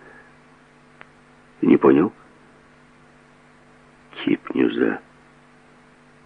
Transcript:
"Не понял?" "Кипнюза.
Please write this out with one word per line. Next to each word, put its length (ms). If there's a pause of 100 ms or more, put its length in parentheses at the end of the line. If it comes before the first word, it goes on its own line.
(1600)
"Не 140
понял?" 360 (2000)
"Кипнюза. 760 (1300)